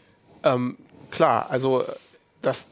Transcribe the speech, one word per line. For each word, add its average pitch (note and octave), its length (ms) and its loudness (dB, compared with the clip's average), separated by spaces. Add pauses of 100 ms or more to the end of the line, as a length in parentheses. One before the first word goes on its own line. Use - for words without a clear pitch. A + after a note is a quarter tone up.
(420)
Ähm, B2+ 360 0 (340)
klar, C#3+ 360 2
also C3 360 0 (580)
das, - 300 -4